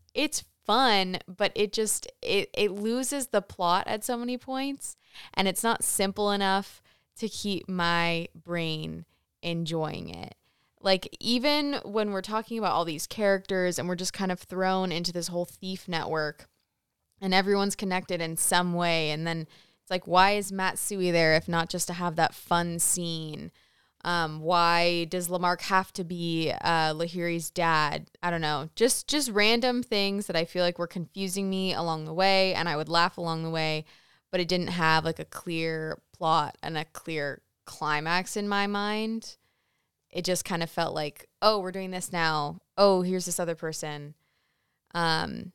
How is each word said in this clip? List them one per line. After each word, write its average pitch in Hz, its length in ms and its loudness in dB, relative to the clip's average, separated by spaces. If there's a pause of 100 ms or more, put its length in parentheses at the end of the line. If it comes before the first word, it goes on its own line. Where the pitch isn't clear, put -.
(120)
it's - 320 -2 (220)
fun, 202 600 4
but 196 280 -2
it 208 180 0
just, 220 340 -2 (140)
it, - 320 0
it - 200 0
loses 247 560 -2
the 202 120 2
plot 180 460 0
at - 180 -4
so 240 140 -2
many 247 180 -4
points, 269 600 -6 (340)
and 190 160 2
it's 190 140 -2
not 226 220 0
simple 202 480 0
enough 196 500 0 (360)
to 220 120 -6
keep - 360 -6
my 170 680 0
brain 165 720 -6 (360)
enjoying 160 680 -4
it. - 240 -14 (480)
Like, 190 360 0
even 285 640 0
when 208 280 -2
we're 190 80 -2
talking 220 380 -6
about 208 140 0
all 165 120 2
these 160 240 -6
characters 190 720 2
and 170 100 -2
we're 180 80 -2
just 180 160 -4
kind 190 180 -2
of 180 80 -4
thrown 185 540 0
into 170 200 -2
this 170 160 -4
whole 175 180 -2
thief - 420 -10
network 156 580 -2 (720)
and 190 140 0
everyone's 196 400 4
connected 185 460 -2
in 165 160 -4
some 175 380 2
way, 165 360 2
and 156 160 -2
then 165 220 -4 (340)
it's - 80 -12
like, 185 160 -4
why 185 260 6
is 202 200 -2
Matsui 190 580 -2
there 165 240 6
if 165 140 2
not 170 220 0
just 175 180 -4
to 180 40 -4
have 175 240 -4
that 165 180 2
fun 170 440 -2
scene? 160 720 -4 (540)
Um, 160 360 0
why 170 640 4
does 175 220 -4
Lamarck 180 340 0
have 190 320 2
to 185 100 -6
be, 165 480 0
uh, 160 400 2
Lahiri's 170 580 -4
dad? 160 580 2 (140)
I 175 80 0
don't 165 120 -2
know. 151 340 -2
Just, - 320 2
just 269 220 0
random 233 520 4
things 202 460 -2
that 180 80 0
I 165 80 2
feel 180 180 -2
like 175 160 0
were 175 80 -2
confusing 190 640 -4
me 190 220 0
along 160 320 -2
the 156 100 -8
way, 190 400 4
and 165 140 -2
I 147 80 0
would 156 140 -4
laugh 170 280 2
along 165 240 -2
the 160 80 -4
way, 156 360 -2 (440)
but 185 80 -2
it 175 80 0
didn't 175 220 0
have, 160 360 4
like, 160 140 -2
a 160 60 -8
clear 160 760 -6 (180)
plot 160 460 2
and 160 160 -4
a 156 60 -4
clear 147 580 -6 (220)
climax 160 720 -2
in 202 100 -2
my 202 220 0
mind. 214 680 -4 (720)
It 175 160 -6
just 180 220 -2
kind 170 160 -2
of 165 80 -4
felt 165 240 -2
like, 151 340 -8 (140)
"Oh, 214 160 6
we're 185 140 -4
doing 190 180 -6
this 185 200 -8
now. 160 500 0 (180)
Oh, 190 240 8
here's 180 240 0
this 175 140 -4
other 165 160 -2
person." 151 580 -8 (800)
Um, 165 600 0